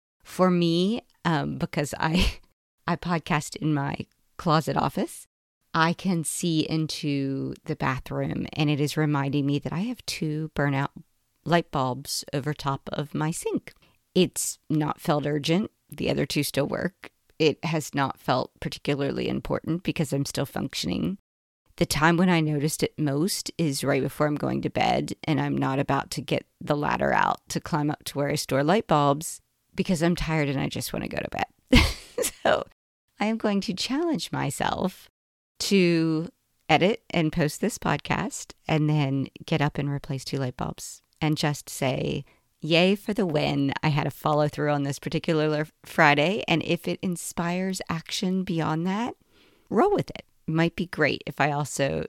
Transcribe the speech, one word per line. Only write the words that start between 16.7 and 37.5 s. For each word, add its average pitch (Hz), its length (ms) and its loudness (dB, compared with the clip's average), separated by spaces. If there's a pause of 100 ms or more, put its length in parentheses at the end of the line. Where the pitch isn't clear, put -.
it 156 260 4
has 156 280 -2
not 135 260 -2
felt - 400 0
particularly 139 680 -2
important 135 560 -2
because - 300 -2
I'm 139 120 0
still 139 200 -4
functioning. - 720 -4 (600)
The 170 80 2
time 165 320 4
when 185 120 4
I 170 100 4
noticed 151 420 0
it - 160 -2
most 151 600 -2
is 143 260 0
right 139 180 2
before 143 240 0
I'm 147 100 0
going 135 280 -2
to - 60 -2
bed 127 440 0 (120)
and 151 140 2
I'm 143 160 -2
not 135 220 0
about 139 340 0
to 139 100 -6
get - 240 -4 (140)
the 156 160 -2
ladder 139 380 0
out 50 260 2 (100)
to - 100 -4
climb 147 320 0
up - 140 -10
to - 120 -8
where 143 120 0
I 151 60 -2
store 139 280 0
light 185 240 2
bulbs 147 540 2 (340)
because 180 260 0
I'm 170 140 4
tired 156 340 0
and 135 100 -2
I 147 100 -2
just - 220 -6
wanna - 160 -4
go - 120 -6
to - 100 -4
bed. - 540 4
<laughs> - 100 0 (500)
So - 220 2 (540)
I 202 60 0
am 220 120 0
going 202 240 0
to - 120 -4
challenge 277 580 -2
myself - 800 -2 (500)
to 170 680 2 (380)
edit 175 440 2
and 156 200 2
post 156 300 0